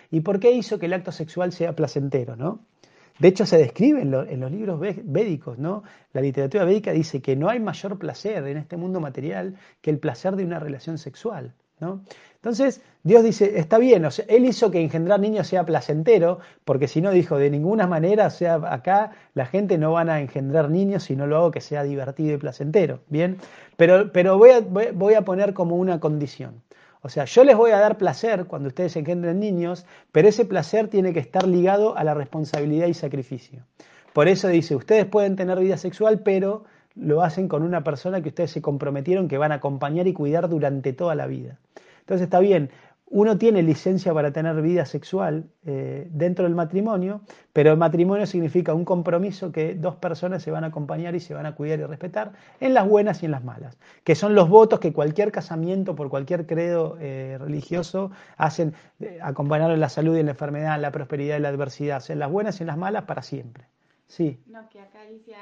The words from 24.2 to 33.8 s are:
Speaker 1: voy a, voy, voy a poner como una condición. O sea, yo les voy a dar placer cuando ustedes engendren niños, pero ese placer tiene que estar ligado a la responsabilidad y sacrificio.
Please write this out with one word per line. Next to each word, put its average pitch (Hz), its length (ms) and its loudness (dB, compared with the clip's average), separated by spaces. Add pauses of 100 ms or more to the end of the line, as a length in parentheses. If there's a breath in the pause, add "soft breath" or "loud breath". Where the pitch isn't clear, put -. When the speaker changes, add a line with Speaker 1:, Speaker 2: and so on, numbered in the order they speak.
Speaker 1:
voy 233 140 12
a, 240 80 6
voy, 202 340 -2
voy 196 180 2
a 208 140 2
poner 196 260 0
como 175 240 -2
una 180 240 0
condición. 139 640 -6 (400 soft breath)
O 139 60 -14
sea, 143 160 -4
yo 226 200 6
les 269 120 10
voy 226 140 6
a 208 80 6
dar 214 180 4
placer 190 480 -2
cuando 139 240 -8
ustedes 175 280 -4
engendren 175 440 -4
niños, 180 460 -4 (260 soft breath)
pero 165 160 6
ese 214 160 2
placer 196 440 -2
tiene 185 240 0
que 165 80 -2
estar 185 260 -2
ligado 190 500 2
a 156 80 -2
la 151 100 0
responsabilidad 151 760 -4
y 170 60 0
sacrificio. 131 680 -10 (480 soft breath)